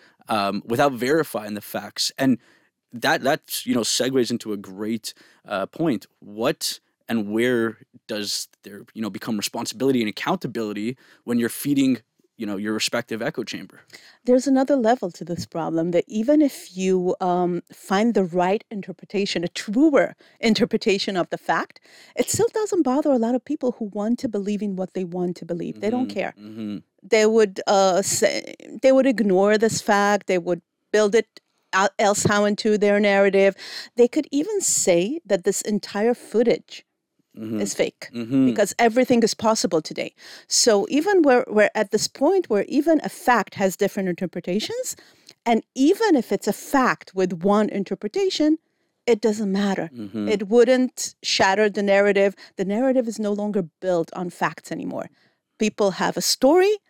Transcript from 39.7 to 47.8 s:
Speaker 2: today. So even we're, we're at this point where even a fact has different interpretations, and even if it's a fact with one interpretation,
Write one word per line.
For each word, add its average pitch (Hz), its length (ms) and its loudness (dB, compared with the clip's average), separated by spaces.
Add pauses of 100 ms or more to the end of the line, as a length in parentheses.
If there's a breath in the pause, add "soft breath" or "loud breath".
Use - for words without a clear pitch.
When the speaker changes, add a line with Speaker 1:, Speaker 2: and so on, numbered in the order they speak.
Speaker 2:
today. - 340 -10 (320 loud breath)
So 208 420 2
even 359 320 4
we're, 262 280 6
we're 208 260 4
at 208 160 -2
this 214 160 0
point 349 420 0
where 202 200 2
even 302 340 2
a - 60 -6
fact - 460 0
has 190 200 0
different 196 320 -2
interpretations, 196 880 -6 (500 soft breath)
and 233 160 2 (140)
even 349 400 4
if 240 160 0
it's - 160 -2
a 202 60 2
fact - 600 0
with 185 300 -2
one 202 240 2
interpretation, 302 920 -2 (480)